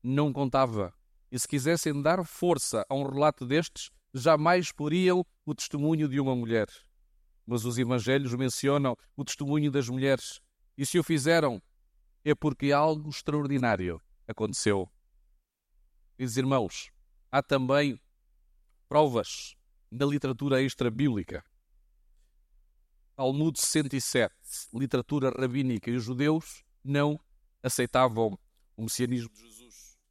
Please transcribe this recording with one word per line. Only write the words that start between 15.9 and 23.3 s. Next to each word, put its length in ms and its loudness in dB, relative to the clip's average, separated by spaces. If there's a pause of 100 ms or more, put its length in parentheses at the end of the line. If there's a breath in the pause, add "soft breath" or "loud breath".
Queridos 200 -4
irmãos, 540 0 (400)
há 120 2
também 580 0 (880)
provas 680 0 (340)
na 160 0
literatura 560 0
extra-bíblica. 800 -2 (1700)
Talmud 440 0